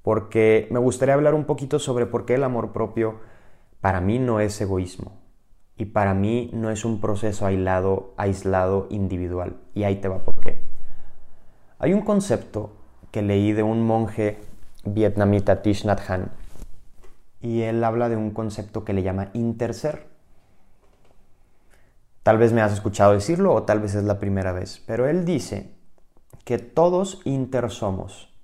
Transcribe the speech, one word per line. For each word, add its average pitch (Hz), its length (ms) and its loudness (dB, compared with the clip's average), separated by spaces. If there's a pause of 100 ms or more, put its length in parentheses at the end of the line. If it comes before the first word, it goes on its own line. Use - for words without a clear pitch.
Porque 110 680 2
me 120 80 -2
gustaría 127 340 0
hablar 147 220 2
un 151 100 -2
poquito 139 340 -4
sobre 120 280 -2
por 117 180 -6
qué 123 120 0
el 139 80 0
amor 117 280 -4
propio 110 480 -4 (600)
para 95 180 0
mí 104 180 0
no 120 220 0
es 104 220 -2
egoísmo. 95 580 -6 (580)
Y 104 80 -6
para 101 260 0
mí 113 400 -2
no 110 180 -4
es 110 140 -6
un 113 160 -2
proceso 104 460 -2
aislado, 95 680 -2
aislado, 95 760 -2
individual. 90 680 -6 (180)
Y 104 100 -2
ahí 98 120 0
te 98 120 -6
va 92 100 -2
por - 220 10
qué. - 200 12 (1200)
Hay 170 160 2
un 202 80 2
concepto 120 720 -2 (400)
que 107 100 -4
leí 101 300 2
de 107 100 0
un 113 200 0
monje 110 560 -2 (460)
vietnamita, 101 800 2
Thich 104 220 0
Nhat 101 240 0
Hanh, 95 220 -6 (1120)
y 113 220 -4
él 113 220 -2
habla 117 240 -2
de 117 80 -2
un 107 160 -4
concepto 107 520 -8
que 104 80 -6
le 98 100 0
llama 95 300 -4
interser. 117 760 -6 (2250)
Tal 110 160 4
vez 113 140 4
me 117 80 2
has 104 120 2
escuchado 101 400 2
decirlo 165 420 2
o 107 80 2
tal 107 180 0
vez 101 140 -4
es 104 100 0
la 101 140 0
primera 98 340 -4
vez, 92 340 -10
pero 113 200 -2
él 170 180 -2
dice 120 480 -6 (720)
que 120 140 -4
todos 180 680 -2
intersomos 120 1200 -6